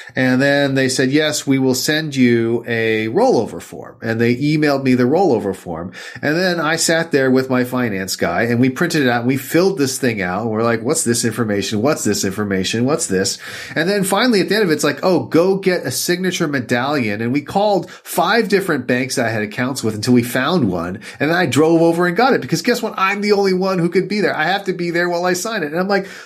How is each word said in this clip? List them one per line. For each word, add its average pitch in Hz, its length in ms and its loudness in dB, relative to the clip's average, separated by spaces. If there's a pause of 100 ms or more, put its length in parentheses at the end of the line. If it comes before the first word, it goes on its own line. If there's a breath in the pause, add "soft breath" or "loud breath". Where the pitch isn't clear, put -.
(140 loud breath)
And 127 280 2
then 143 320 2
they 131 160 2
said, 131 200 0
"Yes, 151 360 0
we 135 120 2
will 131 160 2
send 151 400 -2
you 117 520 4
a 113 420 0
rollover 139 540 0
form." - 400 -18
And 113 180 -2
they 120 160 4
emailed 147 460 0
me 131 120 4
the 123 100 4
rollover 123 520 2
form. 87 360 -10 (280 loud breath)
And 147 160 0
then 175 240 0
I 156 160 0
sat 165 360 0
there 135 180 4
with 131 180 2
my 127 160 2
finance 117 500 -4
guy 90 280 0
and 117 180 2
we 131 80 4
printed 160 340 0
it 127 60 2
out 120 120 2
and 117 80 -2
we 139 100 0
filled 175 400 2
this 131 200 -2
thing 113 220 -2
out. 92 220 -2
And 117 80 -4
we're 107 120 0
like, 117 200 0
"What's 139 220 -2
this 120 200 0
information? 107 560 -2
What's 147 240 0
this 104 200 0
information? 101 600 -2
What's 156 220 0
this?" 95 320 -2 (360 loud breath)
And 160 140 0
then 202 160 0
finally 208 360 2
at 160 100 0
the 190 40 0
end 220 100 2
of 175 60 2
it, 151 40 2
it's 147 100 0
like, 143 180 -2
"Oh, 135 220 2
go 185 320 2
get 185 300 0
a 135 40 -4
signature 175 580 -2
medallion." 127 720 -2
And 120 100 -2
we 147 80 0
called 196 500 0
five 196 580 -2
different 175 380 0
banks 127 300 -2
I 117 120 0
had 110 140 -2
accounts 127 400 -4
with 110 120 -2
until 107 200 0
we 120 80 6
found 131 480 0
one. 87 300 -6 (200 loud breath)
And 143 100 0
then 170 60 0
I 180 100 0
drove 156 340 4
over 170 260 4
and 175 100 -2
got 240 180 4
it - 80 0
because 160 180 -2
guess 233 220 0
what? 214 160 -6
I'm 196 240 0
the 208 100 2
only 196 220 4
one 185 240 0
who 170 100 2
could 175 200 0
be 208 120 -2
there. 151 160 0
I 156 80 -2
have 196 200 -2
to 185 100 -2
be 170 160 -4
there 175 180 0
while 175 160 -2
I 180 80 0
sign 208 300 -4
it. 147 100 -4
And 170 80 0
I'm 190 80 -2
like, 196 180 0 (200 loud breath)